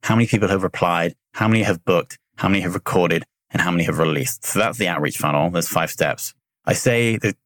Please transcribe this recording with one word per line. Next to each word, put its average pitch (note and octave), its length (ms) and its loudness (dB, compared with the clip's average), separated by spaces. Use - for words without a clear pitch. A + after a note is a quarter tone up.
How A2 140 2
many A#2 100 6
people G#2 220 2
have F#2+ 160 2
replied? E2+ 500 0
How A2 140 0
many A2 140 4
have F#2 240 -2
booked? - 320 0
How G2 120 -2
many G2 120 0
have F2 120 -4
recorded? F2 500 0
And - 100 -2
how F2+ 80 0
many F2 140 2
have D#2 160 -2
released? D2+ 440 -2
So - 140 -4
that's A2+ 220 0
the G2 80 -2
outreach D2+ 300 -4
funnel. D2+ 340 0
There's E2+ 160 -2
five E2 240 -2
steps. - 420 -4
I - 80 0
say A#2 440 0
that G#2 180 -2